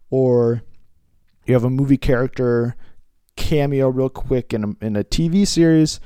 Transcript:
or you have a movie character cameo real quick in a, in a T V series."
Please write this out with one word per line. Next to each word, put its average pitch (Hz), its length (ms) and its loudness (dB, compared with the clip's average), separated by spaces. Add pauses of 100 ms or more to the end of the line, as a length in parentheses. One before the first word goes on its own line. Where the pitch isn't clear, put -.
or 120 520 2 (840)
you 127 80 2
have 120 100 4
a 127 60 0
movie 135 280 2
character 123 760 0 (640)
cameo 143 500 0
real 131 220 0
quick - 440 -4
in 107 100 -4 (180)
a, 104 40 -8
in 107 120 -4
a 104 80 -2
T 165 240 -2
V 196 160 2
series." 160 600 2